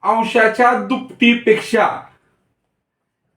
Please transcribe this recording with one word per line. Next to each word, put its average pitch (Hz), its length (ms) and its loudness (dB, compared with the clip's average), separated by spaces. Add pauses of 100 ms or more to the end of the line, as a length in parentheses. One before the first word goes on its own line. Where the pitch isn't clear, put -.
अंशाच्या 226 680 2
दुपटीपेक्षा 226 1300 -2 (1400)